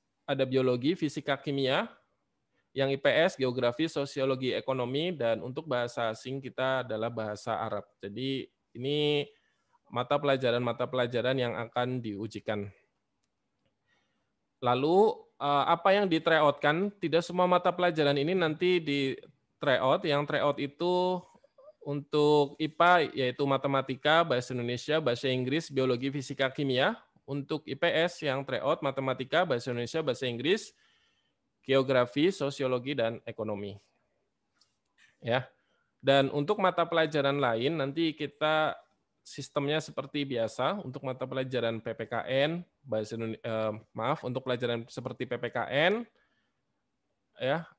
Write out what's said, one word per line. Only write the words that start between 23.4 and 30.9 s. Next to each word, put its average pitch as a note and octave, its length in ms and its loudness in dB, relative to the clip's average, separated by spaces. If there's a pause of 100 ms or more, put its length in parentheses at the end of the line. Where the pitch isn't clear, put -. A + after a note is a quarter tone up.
matematika, C#3 800 2
bahasa B2+ 300 -2
Indonesia, B2 420 -2
bahasa C3+ 320 0
Inggris, B2+ 400 -2
biologi, C3 400 0
fisika, C3+ 400 -4
kimia. C#3 480 2 (260)
Untuk C#3+ 460 -6
I C#3+ 60 -4
P D3 120 -2
S E3 320 0
yang C#3 240 -2
tryout C3+ 400 -2
matematika, C3+ 640 0
bahasa B2+ 240 -2
Indonesia, A#2+ 320 -4
bahasa C3 240 -2
Inggris, B2+ 480 -2 (880)